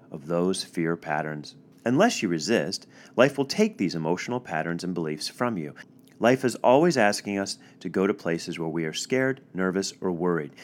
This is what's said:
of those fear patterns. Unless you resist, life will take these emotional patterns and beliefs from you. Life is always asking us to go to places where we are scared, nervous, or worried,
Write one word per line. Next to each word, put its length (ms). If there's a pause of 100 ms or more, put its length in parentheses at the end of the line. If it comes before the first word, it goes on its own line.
of 160
those 380
fear 340
patterns. 560 (320)
Unless 380
you 40
resist, 600 (280)
life 220
will 80
take 320
these 160
emotional 460
patterns 440
and 120
beliefs 320
from 320
you. 160 (420)
Life 260
is 120
always 420
asking 400
us 220 (220)
to 60
go 200
to 80
places 420
where 100
we 180
are 80
scared, 480 (120)
nervous, 480
or 100
worried, 420 (100)